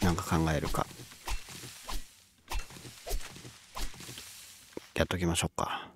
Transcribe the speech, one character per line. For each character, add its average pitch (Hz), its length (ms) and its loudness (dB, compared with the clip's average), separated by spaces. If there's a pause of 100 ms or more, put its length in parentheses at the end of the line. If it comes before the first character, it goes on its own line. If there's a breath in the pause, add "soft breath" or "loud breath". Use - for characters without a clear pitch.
な 92 100 8
ん 82 40 4
か 82 220 2
考 80 140 6
え 76 80 4
る 73 100 0
か、 - 160 4 (4000)
や 82 120 6
っ - 20 -16
と - 100 0
き 87 80 4
ま 82 100 6
し - 80 4
ょ 87 80 2
う - 60 -6
か。 - 380 -2